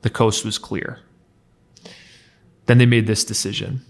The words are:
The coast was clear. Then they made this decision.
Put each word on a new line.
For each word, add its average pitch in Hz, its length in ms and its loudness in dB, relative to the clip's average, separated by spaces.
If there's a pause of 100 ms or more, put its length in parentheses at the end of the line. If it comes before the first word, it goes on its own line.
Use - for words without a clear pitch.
The 117 80 -2
coast 113 340 0
was 107 140 -6
clear. - 420 -10 (1700)
Then 120 100 4
they 123 100 6
made 117 200 4
this 107 180 -2
decision. 113 640 -8